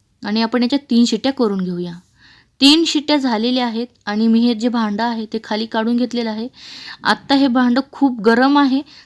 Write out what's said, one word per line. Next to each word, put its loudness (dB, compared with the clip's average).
आणि -2
आपण 0
याच्या 0
तीन 4
शिट्ट्या -2
करून -2
घेऊया. -6
तीन 4
शिट्ट्या 0
झालेल्या -2
आहेत -6
आणि 0
मी 4
हे 2
जे -2
भांडं -2
आहे -4
ते -8
खाली -6
काढून -2
घेतलेलं -2
आहे. -8
आत्ता 0
हे 4
भांडं 2
खूप 0
गरम 4
आहे, 2